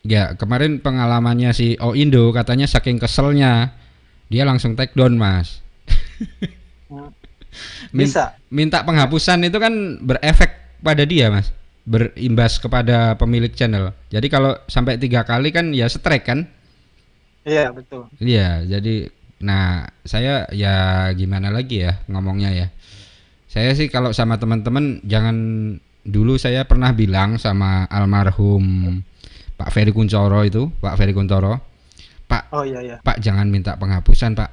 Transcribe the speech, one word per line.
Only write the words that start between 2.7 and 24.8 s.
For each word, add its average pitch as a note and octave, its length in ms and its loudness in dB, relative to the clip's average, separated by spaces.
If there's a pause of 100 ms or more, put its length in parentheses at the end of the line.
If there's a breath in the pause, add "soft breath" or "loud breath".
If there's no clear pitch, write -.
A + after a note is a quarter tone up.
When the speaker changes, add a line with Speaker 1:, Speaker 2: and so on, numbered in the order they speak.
Speaker 1:
keselnya B2 760 2 (500 soft breath)
dia A#2 180 -2
langsung B2+ 300 0
take B2+ 200 -4
down, B2+ 200 4
Mas. F#2+ 460 0 (260)
<laughs> - 1000 -2
Speaker 2:
Hmm. - 240 -18 (800 loud breath)
Speaker 1:
Min-, C#3 180 2
Speaker 2:
Bisa. C#3 260 -2 (120)
Speaker 1:
minta D3+ 340 0
penghapusan D#3+ 600 2
itu F3 120 -2
kan A3+ 160 0 (300)
berefek D3 500 2 (280)
pada D3+ 240 2
dia, D3 260 2
Mas. G2 240 0 (300)
Berimbas A#2 760 0
kepada A#2 580 0
pemilik A#2 340 0
channel. G2+ 440 -2 (160)
Jadi A2 180 -2
kalau C3+ 380 2
sampai B2+ 320 -2
tiga B2 240 0
kali B2+ 300 -2
kan E3+ 200 0
ya B2+ 140 0
strike B2+ 400 -2
kan? C#3+ 240 -4 (960)
Speaker 2:
Iya, D3 260 0
betul. B2 480 -16
Speaker 1:
Iya, F#2+ 500 0
jadi, G2+ 400 -4 (320)
nah, F#2+ 460 -2 (160)
saya B2 480 -4
ya G2+ 240 -2 (380)
gimana F#2+ 360 -2
lagi A#2 320 -4
ya F2+ 260 -2
ngomongnya G2 460 -4
ya. F2+ 160 -2 (760 loud breath)
Saya A#2 260 -2
sih D3 160 0
kalau B2 240 -2
sama A2+ 240 0
teman-teman A#2 680 -2